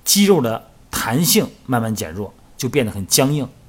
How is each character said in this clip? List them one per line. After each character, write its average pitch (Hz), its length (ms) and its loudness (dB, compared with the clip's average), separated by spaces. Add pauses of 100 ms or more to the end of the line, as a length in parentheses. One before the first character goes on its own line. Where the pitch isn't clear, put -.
肌 202 220 2
肉 185 160 6
的 113 260 -4 (220)
弹 - 340 -2
性 190 240 2 (200)
慢 123 120 0
慢 110 140 -2
减 98 180 -8
弱， 95 220 -10 (240)
就 131 100 -4
变 127 160 0
得 107 80 -4
很 98 140 -8
僵 135 260 2
硬， 147 160 -4 (220)